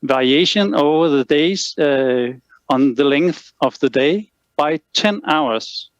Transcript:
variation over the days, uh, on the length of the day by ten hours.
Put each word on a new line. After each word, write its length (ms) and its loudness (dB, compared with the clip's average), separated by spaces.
variation 720 0
over 340 2
the 160 2
days, 520 -2
uh, 560 0
on 260 2
the 80 0
length 480 0
of 180 -2
the 100 0
day 420 -2
by 240 -2
ten 320 -2
hours. 640 -2